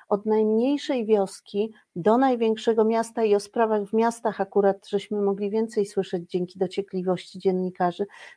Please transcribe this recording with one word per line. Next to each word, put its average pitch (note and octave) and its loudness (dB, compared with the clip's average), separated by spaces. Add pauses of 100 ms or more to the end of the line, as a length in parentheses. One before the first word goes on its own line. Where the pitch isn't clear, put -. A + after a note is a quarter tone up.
od G#3 -2
najmniejszej A3+ 0
wioski G#3 -2 (240)
do G3+ 4
największego A3+ 2
miasta A3+ 0
i G#3 4
o G3+ 4
sprawach A3 0
w G3 -8
miastach A3+ 0
akurat G3 2
żeśmy G#3 -4
mogli G3+ -2
więcej A3 -2
słyszeć F#3 -6
dzięki F3+ -4
dociekliwości F#3 -4
dziennikarzy. F#3 -2 (300)